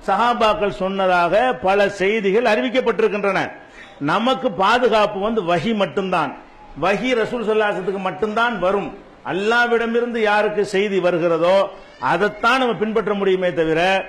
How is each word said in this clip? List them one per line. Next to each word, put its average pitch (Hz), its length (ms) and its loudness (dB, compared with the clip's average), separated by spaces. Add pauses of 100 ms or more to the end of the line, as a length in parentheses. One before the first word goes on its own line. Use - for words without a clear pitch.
சஹாபாக்கள் 214 600 2
சொன்னதாக 190 840 0
பல 196 360 2
செய்திகள் 202 540 0
அறிவிக்கப்பட்டிருக்கின்றன. 208 1080 0 (480)
நமக்கு 220 520 0
பாதுகாப்பு 208 680 2
வந்து 196 360 0
வஹி 202 200 0
மட்டும்தான். 180 640 -2 (440)
வஹி 160 40 0
ரசூல் 220 640 -2
ஸல்லல்லாஹு 214 180 2
அலைஹி 208 100 0
வஸல்லத்துக்கு 190 220 -4
மட்டும்தான் 214 640 -2
வரும். 180 380 -2 (280)
அல்லாஹ்விடமிருந்து 233 920 0
யாருக்கு 208 480 0
செய்தி 196 340 0
வருகிறதோ, 175 680 2 (320)
அதைத்தான் 202 600 0
நம்ம 240 140 0
பின்பற்ற 208 400 -2
முடியுமே 185 400 0
தவிர 165 560 0